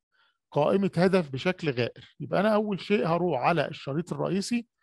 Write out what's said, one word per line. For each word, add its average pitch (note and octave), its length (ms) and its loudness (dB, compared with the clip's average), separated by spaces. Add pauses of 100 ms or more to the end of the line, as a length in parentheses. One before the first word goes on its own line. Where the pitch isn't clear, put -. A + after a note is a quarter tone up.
(500)
قائمة F#3+ 460 2
هدف F3 340 4
بشكل D#3 400 -2
غائر. A#2+ 500 -4
يبقى E3 200 0
أنا G#3+ 140 2
أول G#3 260 -2
شيء G#3 280 0
هروح E3 320 0
على D#3 280 2
الشريط D3+ 440 -6
الرئيسي، F#3 560 -2 (140)